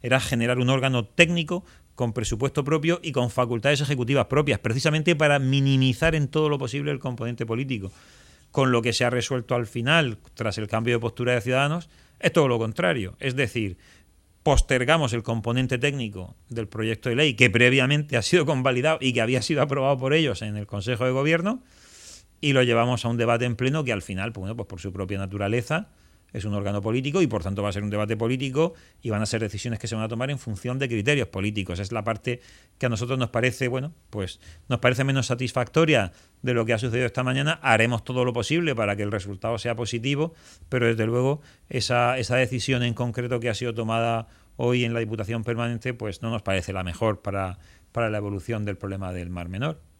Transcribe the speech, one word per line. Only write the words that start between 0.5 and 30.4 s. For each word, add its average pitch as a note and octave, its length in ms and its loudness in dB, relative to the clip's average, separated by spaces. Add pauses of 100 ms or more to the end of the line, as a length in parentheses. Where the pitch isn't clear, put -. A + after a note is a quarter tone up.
un B2 100 2
órgano B2+ 380 2
técnico E3+ 580 2 (300)
con A#2 180 -2
presupuesto B2 520 -2
propio D#3 380 0
y D#3+ 100 -6
con B2 180 0
facultades B2 500 0
ejecutivas C3 460 2
propias, C3+ 320 2
precisamente D3+ 560 2
para D3 240 4
minimizar C3+ 800 4
en D3 100 2
todo D#3 220 0
lo D3 100 0
posible C#3+ 320 -4
el C#3+ 80 -4
componente A#2+ 480 -6
político. A2+ 460 -4 (580)
Con C3+ 200 2
lo A#2+ 120 4
que A#2+ 100 0
se B2 120 2
ha A#2+ 60 4
resuelto B2 460 -2
al A#2+ 100 0
final, B2+ 520 0 (160)
tras A2 240 -4
el G#2+ 100 -6
cambio A2+ 260 0
de A2+ 60 2
postura A#2+ 340 0
de A#2+ 60 2
Ciudadanos, C#3 480 0 (320)
es F3+ 120 2
todo D#3 140 6
lo B2 100 4
contrario. A2+ 600 -2
Es C3 160 -4
decir, A#2 440 -2 (680)
postergamos C3+ 680 4
el A#2 120 -4
componente A#2 520 0
técnico A#2+ 600 -4 (120)
del A2+ 200 -6
proyecto A2+ 400 -4
de A#2 80 0
ley C#3+ 180 2
que A#2+ 160 8
previamente C3 680 4
ha A#2 60 2
sido E3 240 4
convalidado C3 540 2
y C3 120 2
que A#2 100 2
había A#2+ 200 0
sido C#3+ 180 0
aprobado C#3 380 0
por C3 160 0
ellos D#3 280 0
en G#2+ 140 -6
el G#2 120 -6
Consejo G#2+ 360 -4
de B2+ 60 2
Gobierno E3 540 0 (760)
y D3 120 2
lo C3 100 6
llevamos A#2+ 420 4
a A#2+ 40 0
un A#2 80 0
debate A#2 280 2
en A#2+ 120 -2
pleno C3+ 260 0
que B2 100 -2
al G2+ 100 -2
final, G2 300 -6
pues, G2 100 -10
bueno, G2+ 140 -8
pues A2 120 -10
por F2+ 100 -14
su F#2 140 -8
propia F#2+ 260 -6
naturaleza, G#2 720 -2 (420)
es G#2 120 -8
un G#2+ 80 -4
órgano G2+ 300 -2
político C3+ 400 0
y D3+ 60 4
por G#2 160 -2
tanto G2 180 -2
va G2+ 60 0
a G2 40 -2
ser G2+ 120 -4
un G#2 60 -2
debate G#2 260 0
político C3 580 0 (260)
y A#2 100 -6
van G#2+ 120 0
a A2 40 0
ser A2+ 140 -2
decisiones A2 380 -4
que - 80 -8
se A2 80 -6
van A2 80 -4
a A2 60 -4
tomar A#2+ 240 -4
en C3+ 80 -6